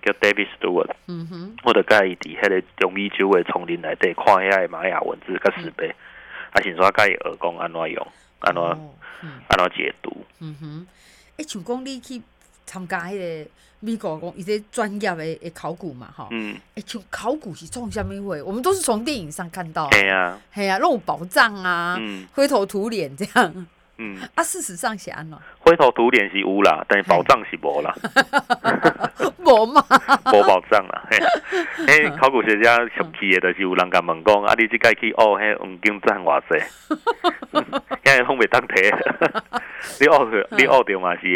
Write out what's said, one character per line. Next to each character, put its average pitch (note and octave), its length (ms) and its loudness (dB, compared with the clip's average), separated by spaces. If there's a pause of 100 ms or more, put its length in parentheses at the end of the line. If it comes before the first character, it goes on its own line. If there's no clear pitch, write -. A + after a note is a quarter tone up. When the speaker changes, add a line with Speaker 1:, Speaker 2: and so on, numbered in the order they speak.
Speaker 1:
叫 G2+ 200 -2
David G2+ 260 2 (100)
Stewart。 F2+ 340 -2 (160)
Speaker 2:
嗯 E3+ 200 -12
哼。 F#3 360 -16
Speaker 1:
我 A#2 100 2
就 A#3+ 100 4
甲 C#3+ 220 4
伊 F2+ 100 -6
伫 - 240 -14
迄 G2+ 100 2
个 F#2 120 2 (160)
中 F#2 160 -2
美 G2+ 160 -6
洲 F#2+ 240 -2
的 F2 100 4
丛 F2+ 240 -6
林 E2+ 140 -6
内 D#2 140 -8
底 F2+ 180 -2
看 G2+ 220 4
遐 F#2+ 260 2
的 F2 80 -4
玛 E2+ 180 -6
雅 E2+ 140 -2
文 - 260 -6
字， - 160 -6
甲 G3 160 2
石 E3 120 -12
碑， - 160 -8
Speaker 2:
嗯。 - 80 -12 (560)
Speaker 1:
啊， G2+ 100 2
先 F#2+ 160 -8
煞 F#2 160 4
甲 G#2+ 140 4
伊 - 20 2
学 E2+ 320 -6
讲 E2+ 160 -4
安 E2+ 160 -8
怎 E2 60 -6 (120)
用， - 160 -10 (320)
安 F2 140 0
怎， F2 80 -2
Speaker 2:
哦， C#3 320 -4 (280)
嗯。 D#3+ 100 -16 (180)
Speaker 1:
安 A2+ 100 4
怎 F2+ 160 2
解 D2+ 260 -6
读。 - 240 -14 (140)
Speaker 2:
嗯 D#3 220 -16
哼。 D#3+ 260 -16 (500)
欸， G#3 100 -14
像 F#3+ 160 -14
讲 B3 200 -8
你 C4+ 160 -12
去 A#3+ 220 -16 (440)
参 F#3 220 -14
加 F3 180 -8
迄 G#3 120 -10
个 E3 320 -10 (300)
美 A3+ 160 -6
国 E3+ 240 -8
讲 E3+ 160 -12
伊 F#3 80 -14
这 G#3+ 160 -4 (100)
专 G#3+ 220 -6 (100)
业 F#3+ 140 -4
的， D#3+ 220 -8
的 E3+ 140 -14
考 D#3+ 220 -12
古 E3+ 200 -14
嘛， B2 200 -20
吼。 - 160 -16
Speaker 1:
嗯。 G#2+ 260 -8 (200)
Speaker 2:
欸， G#3+ 100 -14
像 A3 240 -14
考 A#3 240 -6
古 A3+ 220 -10
是 E3 100 -20
创 A#3+ 240 -12
啥 G#3 140 -6
物 G3 240 -10
货？ D3+ 180 -8
我 F#3+ 60 -8
们 A3+ 100 -6
都 F4+ 120 0
是 F#4+ 80 -2
从 A3+ 220 -2
电 D4 140 -4
影 D#3 140 -10
上 F3 180 -12
看 E3+ 220 -12
到 D#3 160 -4
的。 A2 100 4
Speaker 1:
嘿 G2 120 4
啊。 F#2+ 300 -2 (120)
Speaker 2:
嘿 G3+ 160 -6
啊， F#3+ 80 0
那 G#3 60 -2
种 D4 240 0
宝 D#3 200 -6
藏 A3+ 380 2
啊， F3 360 -2
Speaker 1:
嗯。 F#2+ 340 -12
Speaker 2:
灰 C#4+ 140 2
头 A#3 180 0
土 G3+ 240 -6
脸 D#3 260 -8
这 - 180 -8
样。 F3 340 -2 (300)
Speaker 1:
嗯。 G2 220 -14 (160)
Speaker 2:
啊， E4 80 -2
事 F4 180 -8
实 F#3 140 -12
上 A3 200 -6
是 - 160 -16
安 D#3+ 180 -14
怎？ D3+ 80 -20 (220)
Speaker 1:
灰 E3 180 8
头 C#3 140 6
土 A#2+ 180 2
脸 G#2+ 200 2
是 F#2+ 100 -4
有 F#2+ 220 0
啦， E2 260 4
但 G2+ 140 2
是 F2+ 80 -10
宝 F2 140 4
藏 C3 220 4
是 E2+ 160 -10
无 D2 200 -2
啦。 - 140 -6 (640)
Speaker 2:
嘿。 - 720 0
<laughs> - 120 -20
无 A#3 220 8
嘛。 C#4 180 2 (220)
Speaker 1:
<laughs> - 280 2
无 G2+ 100 8
宝 F#2 260 6
藏 G2+ 200 4
啦， - 200 -10
嘿。 A2 80 4 (720)
Speaker 2:
<laughs> - 0 -
Speaker 1:
嘿， D3+ 300 6
考 C3+ 120 6
古 B2 140 2
学 G#2+ 180 2
家 A#2 160 6 (200)
俗 - 60 -4 (160)
气 G2 120 0
的， F2+ 200 4
就 - 20 -6
是 F2+ 100 -6
有 F#2 100 -2
人 F2+ 160 2
甲 F2+ 120 2
问 E2 220 -4
讲， G2+ 200 6
啊， G#2 140 2
你 A2+ 100 2
即 A#2 100 -4
届 A2+ 180 4
去 A2+ 160 -4
学 - 40 -8
迄 G#2+ 420 4
黄 F#2 240 -12
金 G#2 200 -2
钻 G2+ 200 0
偌 D2+ 200 2
济？ - 220 -2 (880)
<laughs> - 520 -6
遐 C#3 140 6
个 B2 60 4
拢 C3 140 -2
袂 A2+ 100 4
当 A#2+ 200 2
摕。 G2 240 2 (380)
<laughs> - 720 -10
你 - 60 6
学 - 20 6
着， A2+ 440 4
Speaker 2:
嗯。 A3 60 -2
Speaker 1:
你 - 80 6
学 C3 180 6
着 G2 160 -2
嘛 F2+ 180 0
是 - 180 -6